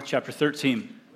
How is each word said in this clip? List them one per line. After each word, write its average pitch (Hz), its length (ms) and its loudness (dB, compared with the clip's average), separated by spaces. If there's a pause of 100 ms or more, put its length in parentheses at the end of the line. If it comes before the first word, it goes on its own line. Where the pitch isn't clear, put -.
chapter 127 260 -2
thirteen. 139 680 0 (180)